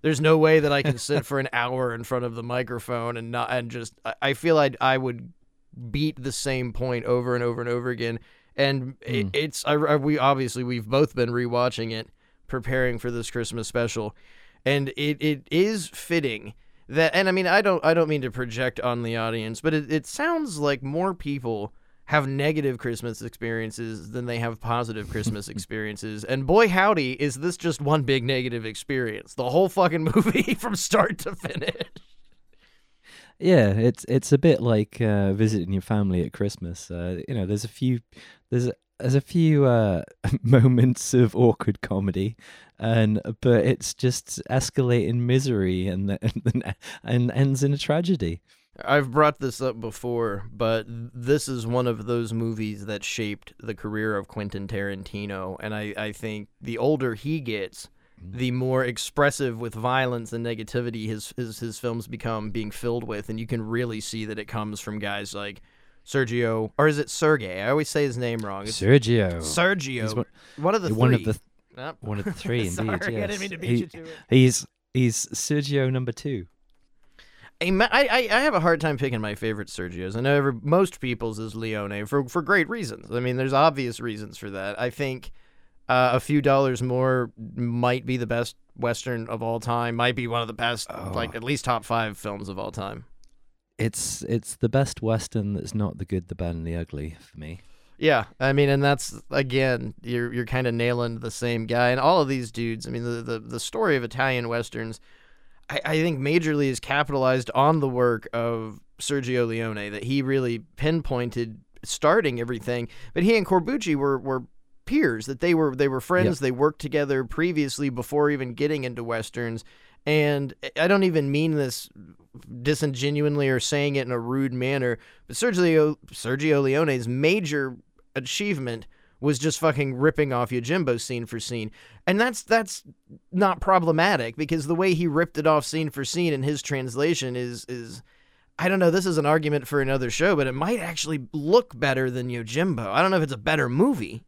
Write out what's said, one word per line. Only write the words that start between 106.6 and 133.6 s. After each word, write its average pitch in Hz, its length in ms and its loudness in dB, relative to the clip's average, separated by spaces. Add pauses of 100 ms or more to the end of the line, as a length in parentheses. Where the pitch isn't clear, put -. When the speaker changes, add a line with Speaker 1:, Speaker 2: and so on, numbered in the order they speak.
Speaker 1:
is 123 120 -2
capitalized 131 760 0
on 151 240 6
the 139 100 0
work 123 440 2
of 113 460 -4 (200)
Sergio 127 480 0
Leone, 113 440 -4
that 104 120 -8
he 135 180 0
really 127 380 0
pinpointed 123 1000 -2 (240)
starting 151 560 2
everything. 120 480 -4 (260)
But 175 100 0
he 226 140 6
and 196 80 2
Corbucci 185 500 0
were, 139 220 2
were 131 260 -4 (420)
peers, 131 400 2
that 131 140 -8
they 175 140 4
were, 151 220 2
they 139 120 2
were 131 140 0
friends, 180 380 2
Speaker 2:
Yeah. 135 80 -2
Speaker 1:
they 127 40 2
worked 139 300 2
together 139 420 0
previously 147 680 -2
before 143 400 0
even 131 240 -2
getting 147 300 -2
into 120 200 -6
Westerns. 113 600 -6 (420)
And 147 480 2 (100)
I, 143 200 -2
I 175 40 4
don't 196 160 6
even 156 280 2
mean 156 240 2
this 135 340 -4 (720)
disingenuinely 147 880 0
or 131 100 2
saying 143 360 0
it 135 100 0
in 123 60 -6
a 120 80 -2
rude 127 340 -2
manner, 123 440 -2 (300)
but 123 80 -14
Sergio, 170 600 4 (120)
Sergio 143 540 0
Leone's 135 460 2
major 143 720 0 (380)
achievement 131 720 -4 (320)
was 139 200 2
just 151 200 0
fucking 139 360 2
ripping 143 380 2
off 120 180 -2
Yojimbo 127 480 0
scene 117 260 -6
for 113 140 -10
scene. 110 320 -8 (340)
And 190 140 2
that's, 233 240 0
that's 226 400 0 (480)
not 185 300 2